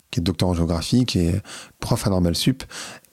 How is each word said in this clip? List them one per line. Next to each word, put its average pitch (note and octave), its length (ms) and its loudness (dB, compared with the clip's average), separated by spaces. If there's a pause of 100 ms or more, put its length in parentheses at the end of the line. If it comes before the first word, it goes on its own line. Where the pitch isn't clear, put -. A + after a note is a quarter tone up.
(100)
qui - 100 -2
est - 20 -2
docteur F2+ 280 2
en F2+ 40 2
géographie, E2 520 2
qui F#2+ 140 0
est F2 200 2 (400)
prof - 260 -2
à G#2+ 40 2
Normal F2+ 240 2
Sup, - 300 0 (480)